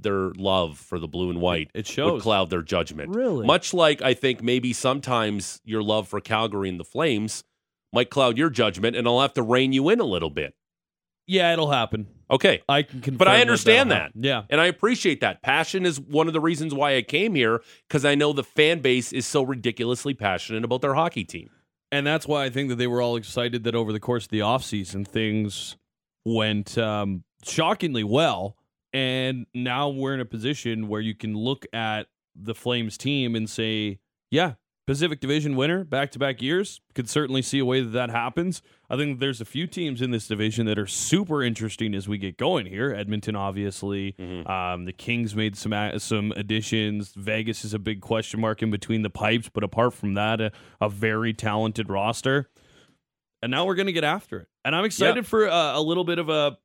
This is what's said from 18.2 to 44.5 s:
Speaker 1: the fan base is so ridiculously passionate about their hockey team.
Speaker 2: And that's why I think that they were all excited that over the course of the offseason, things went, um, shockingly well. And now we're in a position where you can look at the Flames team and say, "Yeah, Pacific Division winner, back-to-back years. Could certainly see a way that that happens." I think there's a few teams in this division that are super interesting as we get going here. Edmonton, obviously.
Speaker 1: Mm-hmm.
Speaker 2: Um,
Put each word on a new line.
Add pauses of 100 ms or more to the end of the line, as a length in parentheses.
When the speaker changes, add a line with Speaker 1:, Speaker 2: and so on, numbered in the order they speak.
Speaker 1:
the
fan
base
is
so
ridiculously
passionate
about
their
hockey
team. (420)
Speaker 2:
And
that's
why
I
think
that
they
were
all
excited
that
over
the
course
of
the
offseason,
things (480)
went,
um, (200)
shockingly
well. (360)
And
now
we're
in
a
position
where
you
can
look
at (260)
the
Flames
team
and
say, (320)
"Yeah, (320)
Pacific
Division
winner,
back-to-back
years. (140)
Could
certainly
see
a
way
that
that
happens." (260)
I
think
there's
a
few
teams
in
this
division
that
are
super
interesting
as
we
get
going
here.
Edmonton,
obviously.
Speaker 1:
Mm-hmm.
Speaker 2:
Um,